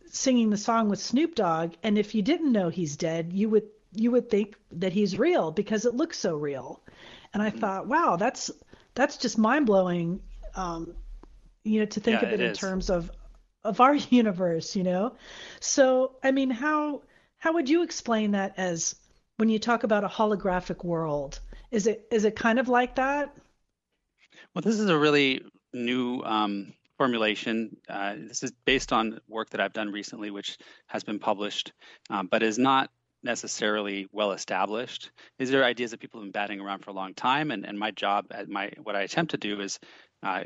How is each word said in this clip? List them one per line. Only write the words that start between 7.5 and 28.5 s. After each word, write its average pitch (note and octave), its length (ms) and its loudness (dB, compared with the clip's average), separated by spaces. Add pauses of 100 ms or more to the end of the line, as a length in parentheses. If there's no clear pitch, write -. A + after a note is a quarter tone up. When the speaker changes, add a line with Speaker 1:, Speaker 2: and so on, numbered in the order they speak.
Speaker 2:
Mm-hmm. G#3+ 100 -10
Speaker 1:
thought, F#3+ 260 -2
"Wow, C4+ 300 4
that's, A3 340 -2 (440)
that's C#4 220 2
just - 220 -2
mind B3 280 4
blowing," F3+ 540 4 (360)
um, E3+ 380 -6 (720)
you G#3+ 160 4
know, G#3+ 60 2
to G#3 140 -6
think A3+ 220 2
Speaker 2:
Yeah, A#3+ 40 2
Speaker 1:
of A#3+ 60 0
it G#3 80 0
Speaker 2:
it B2 40 4
Speaker 1:
in A#2 60 2
Speaker 2:
is. G3 80 -6
Speaker 1:
terms F#3+ 320 -2
of, F3 200 0 (540)
of G#3+ 160 -2
our C4+ 140 8
<laughs> - 160 -2
universe, F#3 640 2
you F#3 60 0
know? F3+ 320 0 (460)
So, C4 640 4
I C4+ 100 4
mean, C4+ 180 2
how, D4+ 520 -2 (360)
how D#4+ 160 0
would D#4 140 2
you E4+ 140 4
explain A3 500 0
that G3 240 0
as F3 400 -2 (400)
when A3 120 4
you A3 100 4
talk A#3 260 0
about G#3 200 2
a - 40 -2
holographic F#3 760 -2
world? D#3+ 560 -4 (300)
Is G#3+ 160 0
it, - 240 -2
is A3 140 2
it G#3 120 2
kind A#3 220 2
of B3+ 100 0
like B3 280 2
that? C#4 380 -2 (1200)
Speaker 2:
Well, F3+ 80 -6
this G#3+ 160 2
is G#3 100 2
a D#3+ 100 4
really C#3+ 440 4 (300)
new, B2 500 -2
um, G#2 500 -2 (240)
formulation. A2+ 800 0 (120)
Uh, G2+ 280 -4
this - 260 -10
is B2 100 -6 (120)